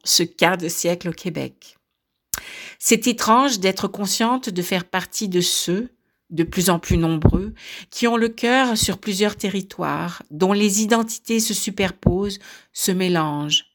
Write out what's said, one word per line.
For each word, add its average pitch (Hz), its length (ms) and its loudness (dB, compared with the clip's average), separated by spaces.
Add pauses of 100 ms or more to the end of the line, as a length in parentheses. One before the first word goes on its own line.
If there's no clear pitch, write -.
ce - 180 2
quart 175 360 2
de 170 100 -6
siècle 175 400 -2
au 165 40 -4
Québec. - 640 -10 (1040)
C'est 226 280 2
étrange 240 520 2
d'être 190 300 0
consciente 233 600 -2
de 180 140 -2
faire 175 220 -2
partie 185 440 -4
de 180 120 2
ceux, 180 500 0 (400)
de 165 120 0
plus 175 280 0
en 170 80 4
plus - 200 0
nombreux, 165 560 2 (360)
qui - 160 0
ont 233 100 2
le 226 120 2
cœur 240 480 2
sur 190 220 0
plusieurs 202 380 0
territoires, 175 920 -4
dont 185 220 2
les 208 300 4
identités 226 580 0
se 220 140 0
superposent, 196 840 0 (340)
se - 200 -2
mélangent. 156 840 -2